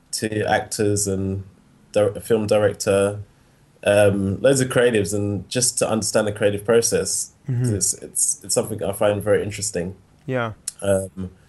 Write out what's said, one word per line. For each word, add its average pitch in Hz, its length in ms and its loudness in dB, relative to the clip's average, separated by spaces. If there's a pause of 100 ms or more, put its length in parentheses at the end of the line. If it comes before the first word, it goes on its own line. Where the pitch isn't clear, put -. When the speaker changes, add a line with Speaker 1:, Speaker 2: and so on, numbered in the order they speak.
(120)
Speaker 1:
to 107 380 -4
actors 104 580 0
and 95 360 -4 (500)
dir-, 104 260 2
film 107 280 0
director, 101 720 2 (640)
um, 101 580 4
loads 131 200 4
of 127 80 -2
creatives, 120 440 2
and 101 360 -4
just - 300 -2
to - 100 0
understand 107 380 0
the 101 40 -4
creative 104 340 -2
process, 117 680 2 (160)
Speaker 2:
Mm-hmm. 123 160 -2
Speaker 1:
'cause 120 100 0
it's, 95 220 -2
it's, - 480 -4
it's 98 120 -4
something 107 280 -2
I 95 80 -2
find 104 300 0
very 95 220 2
interesting. 98 520 -6 (300)
Speaker 2:
Yeah. 120 280 -4 (280)
Speaker 1:
Um, 95 480 -2 (180)